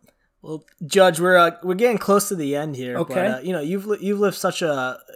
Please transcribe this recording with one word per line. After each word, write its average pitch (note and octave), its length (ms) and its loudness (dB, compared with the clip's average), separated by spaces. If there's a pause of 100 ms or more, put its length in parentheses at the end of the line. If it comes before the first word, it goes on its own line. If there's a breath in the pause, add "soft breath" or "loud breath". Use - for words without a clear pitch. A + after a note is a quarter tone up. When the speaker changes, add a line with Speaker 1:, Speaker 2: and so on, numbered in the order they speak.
(420)
Speaker 1:
Well, D#3 220 -12 (220)
Judge, F3+ 340 4
we're, F3+ 160 4
uh, E3+ 160 6 (100)
we're F3+ 120 -2
getting A3 240 2
close G3+ 300 2
to G3+ 80 -4
the C#3+ 200 -4
end D3 200 -6
here. B2 220 -6
Speaker 2:
Okay. - 160 -4
Speaker 1:
But, F#3 120 0
uh, A3 160 -2
you F#3 100 -6
know, E3+ 80 -2
you've F#3+ 260 -6
li-, G#3 140 -2
you've G3+ 200 -2
lived G3+ 160 0
such - 260 -4
a C3+ 360 -4 (180)